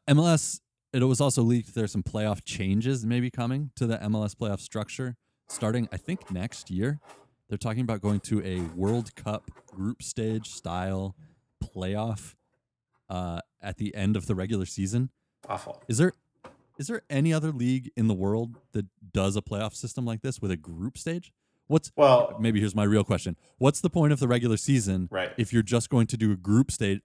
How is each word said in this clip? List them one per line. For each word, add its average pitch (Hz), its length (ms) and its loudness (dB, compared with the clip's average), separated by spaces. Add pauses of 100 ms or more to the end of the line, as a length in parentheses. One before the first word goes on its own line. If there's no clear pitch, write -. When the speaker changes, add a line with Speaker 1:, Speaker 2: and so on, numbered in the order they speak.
Speaker 1:
M 143 100 8
L 165 100 6
S, - 340 2 (320)
it 127 100 2
was 131 180 4
also 135 220 2
leaked 117 320 2
there's 110 160 -2
some 101 120 -2
playoff 107 400 -2
changes 113 640 -2
maybe 123 240 0
coming 131 460 -4
to 127 100 0
the 113 160 0
M 104 140 0
L 107 80 0
S 104 120 -4
playoff 101 240 -4
structure 120 560 -8 (320)
starting, 113 440 -2
I 98 60 -8
think, - 340 -8
next 92 400 -8
year. 120 280 -2 (480)
They're 104 100 -6
talking 113 240 -4
about 110 200 -2
going 104 200 0
to 107 220 -2
a 92 180 -4 (140)
World 107 400 -2
Cup - 340 -8 (180)
group 95 360 -6
stage 110 460 -4
style 95 680 -4 (480)
playoff, 104 720 -6 (720)
uh, 90 320 -6 (200)
at 101 160 -10
the 104 180 -6
end 104 200 0
of 95 120 -4
the 107 80 0
regular 95 300 -2
season. 113 440 -2 (380)
Speaker 2:
Awful. - 400 -10
Speaker 1:
Is 113 100 0
there, 175 160 4 (640)
is 143 100 -8
there 233 220 -6
any 156 240 2
other 156 180 0
league 127 460 -2
in 110 100 4
the 107 60 4
world 110 420 -2 (180)
that 101 120 -2 (260)
does 98 240 2
a 104 60 0
playoff 104 320 -6
system 123 320 -8
like 113 160 -4
this 135 200 -6
with 98 100 -2
a 87 60 0
group 85 400 -10
stage? 170 360 -8 (340)
What's 156 280 2
Speaker 2:
Well 135 440 8
Speaker 1:
maybe 110 200 4
here's 101 160 2
my 107 80 4
real 104 200 6
question. 90 320 0 (220)
What's 139 240 4
the 180 100 2
point 151 220 4
of 135 60 2
the 135 80 2
regular 120 300 4
season 98 540 2
Speaker 2:
Right. 92 260 -2
Speaker 1:
if 117 160 -2
you're 117 100 6
just 117 260 0
going 117 180 4
to 127 100 -4
do 107 140 2
a 98 40 2
group 104 360 4
stage, 101 340 -2